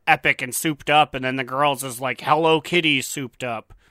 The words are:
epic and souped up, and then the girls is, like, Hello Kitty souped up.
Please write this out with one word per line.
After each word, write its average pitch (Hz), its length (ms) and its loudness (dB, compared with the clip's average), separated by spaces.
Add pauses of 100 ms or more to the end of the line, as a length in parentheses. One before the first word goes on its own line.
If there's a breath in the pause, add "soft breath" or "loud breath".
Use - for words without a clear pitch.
epic 151 360 2
and 123 120 -6
souped - 360 -4
up, 147 260 4
and 131 80 -6
then 131 120 -2
the 131 80 -4
girls 135 400 0
is, 123 180 -8
like, 123 200 -6
Hello 160 400 2
Kitty 156 400 2
souped 131 420 -10
up. 113 300 -10 (180)